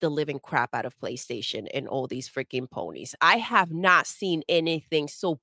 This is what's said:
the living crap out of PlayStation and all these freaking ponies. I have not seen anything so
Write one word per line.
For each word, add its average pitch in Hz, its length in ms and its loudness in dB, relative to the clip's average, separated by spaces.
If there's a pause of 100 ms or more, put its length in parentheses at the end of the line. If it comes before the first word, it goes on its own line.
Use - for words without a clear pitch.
the 160 80 2
living 147 300 -2
crap 123 340 0
out 120 120 -2
of 123 140 -10
PlayStation 110 760 -6
and 135 140 -4
all 131 200 -2
these 127 220 -6
freaking 131 400 -6
ponies. 82 520 -8
I 180 160 6
have 202 340 2
not 175 360 4
seen 175 420 -2
anything 160 580 2
so 165 360 -2